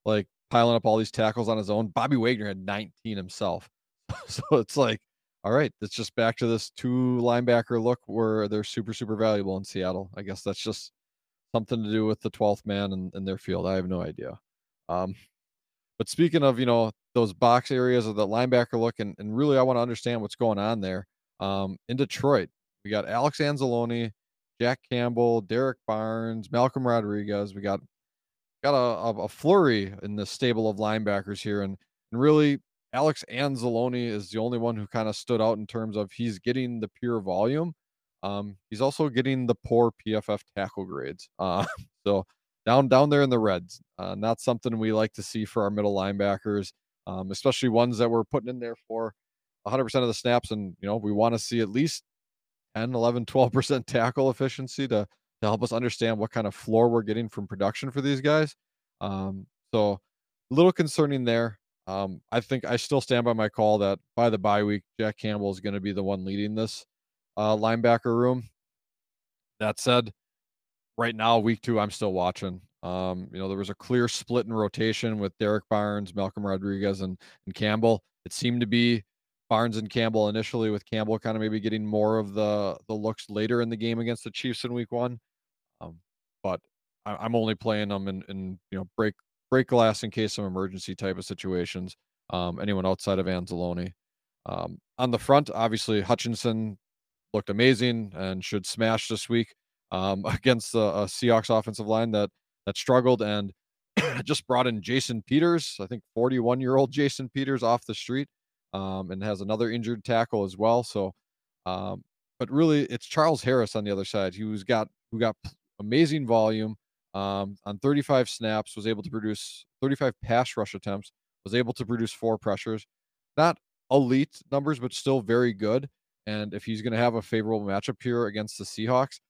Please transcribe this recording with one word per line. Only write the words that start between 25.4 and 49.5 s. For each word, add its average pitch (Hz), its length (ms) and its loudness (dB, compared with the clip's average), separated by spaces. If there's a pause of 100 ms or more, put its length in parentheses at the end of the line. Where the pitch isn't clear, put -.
Derek 127 360 -2 (100)
Barnes, 113 640 -4
Malcolm 127 340 2
Rodriguez. 104 680 0
We 101 60 -12
got, 98 180 -2 (840)
got 143 100 2
a, 117 340 2
a, 101 160 -4
a 107 60 -4
flurry 131 640 4 (100)
in 104 120 -6
the 104 100 -4
stable 113 440 0
of 98 80 -4
linebackers 104 640 -2
here. 104 200 -2
And, 98 160 -6 (340)
and 117 80 -4
really, 147 400 6 (340)
Alex 147 380 0
Anzalone 123 760 -2
is 104 220 -6
the 110 100 -4
only 120 180 -2
one 117 180 0
who 104 120 -8
kinda 110 260 -2
stood 113 280 0
out 110 160 4
in 107 100 -10
terms 110 300 -6
of 101 140 -4
he's 113 280 -6
getting 123 400 -4
the 107 80 -6
pure 117 320 -4
volume. 117 540 0 (500)
Um, 101 340 -6 (120)
he's 107 120 -4
also 143 280 2
getting 127 360 0
the 117 100 2 (100)
poor 117 340 4
P 110 160 -4
F 107 140 -4
F 101 140 -2 (120)
tackle 98 300 -6
grades. 71 520 -10
Uh, 92 280 0 (200)
<laughs> - 220 -8
so 98 180 2 (400)
down, 131 220 6
down 131 220 6
there 143 120 6
in 139 80 4
the 123 80 4
reds, 92 440 0 (180)
uh, 95 160 -6
not 110 240 0
something 117 380 -2
we 110 160 0
like 110 200 2
to - 80 -12
see 107 240 -6
for 110 180 0
our 101 60 2
middle 104 260 0
linebackers, 101 760 -2 (340)
um, 95 240 -8
especially 123 400 0
ones 117 280 2
that 117 120 2
we're 117 140 2
putting 123 260 -4
in 127 100 -8
there 117 160 -8 (120)
for 113 260 -6 (520)